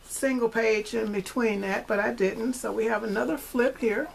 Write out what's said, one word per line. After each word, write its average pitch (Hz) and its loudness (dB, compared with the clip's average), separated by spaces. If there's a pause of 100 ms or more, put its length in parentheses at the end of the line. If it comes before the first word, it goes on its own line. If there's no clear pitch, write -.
single 254 0
page 220 0
in 220 0
between 202 0
that, 196 -2
but 202 0
I 233 0
didn't. 226 0
So 220 -4
we 220 0
have 220 0
another 247 0
flip 254 0
here. 233 0